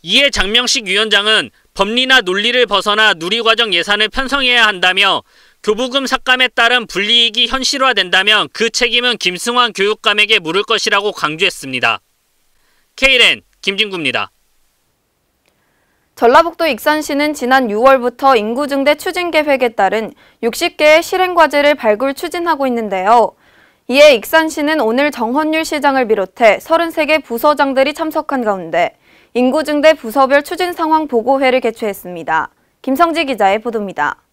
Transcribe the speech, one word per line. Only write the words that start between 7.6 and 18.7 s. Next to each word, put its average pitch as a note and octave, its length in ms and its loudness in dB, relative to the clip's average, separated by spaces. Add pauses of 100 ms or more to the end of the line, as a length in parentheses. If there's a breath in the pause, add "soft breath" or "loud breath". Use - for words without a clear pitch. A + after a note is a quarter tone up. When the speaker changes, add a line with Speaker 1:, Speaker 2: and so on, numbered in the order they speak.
Speaker 1:
그 A3+ 180 -2
책임은 A#3+ 460 -2
김승환 A#3 560 -2
교육감에게 G#3 680 0
물을 E3+ 220 -2
것이라고 G#3 520 -2
강조했습니다. C3+ 880 -4 (960)
케이엔 A#3 460 2 (180)
김진구입니다. F3+ 680 -4 (1900)
Speaker 2:
전라북도 E4 520 4
익산시는 D4+ 680 -2
지난 B3+ 380 0
유월부터 B3 640 2
인구 A#3 320 -2
증대 C#4 280 0